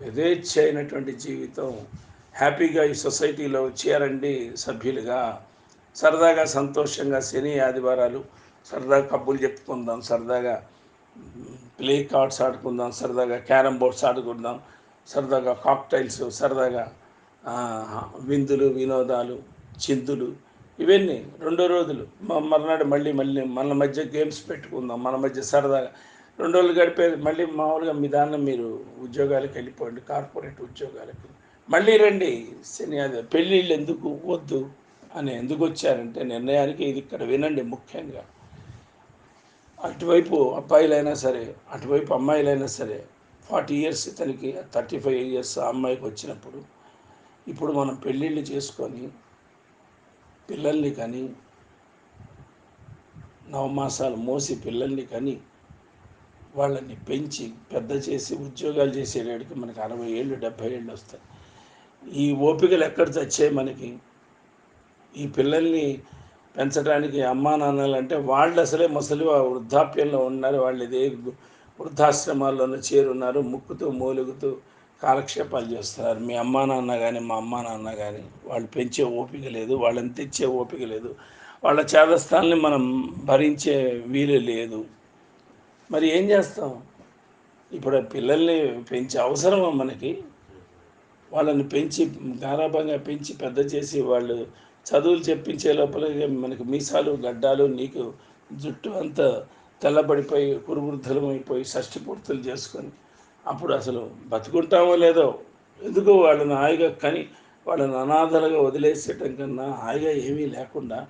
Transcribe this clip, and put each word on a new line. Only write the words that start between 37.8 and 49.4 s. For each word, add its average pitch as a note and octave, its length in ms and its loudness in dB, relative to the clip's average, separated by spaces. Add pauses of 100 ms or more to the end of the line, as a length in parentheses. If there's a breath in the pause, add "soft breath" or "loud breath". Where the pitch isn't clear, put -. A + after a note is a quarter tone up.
అటువైపు E3 680 2
అబ్బాయిలైనా D3+ 600 4
సరే, B2+ 420 -4 (160)
అటువైపు C#3 420 0
అమ్మాయిలైనా C#3 520 2
సరే, A2 400 -8 (440)
ఫార్టీ C#3+ 260 -2
ఇయర్స్ D3+ 320 -2
ఇతనికి, C3+ 480 -6 (200)
థర్టీ A#2+ 240 -4
ఫైవ్ C3 180 0
ఇయర్స్ B2+ 420 -6
ఆ A#2 80 -2
అమ్మాయికి B2+ 380 -2
వచ్చినప్పుడు, A2+ 560 -14 (880 soft breath)
ఇప్పుడు D3+ 240 -4
మనం C#3 220 -2
పెళ్ళిళ్ళు C#3+ 460 -4
చేసుకొని, C3+ 680 -10 (1400)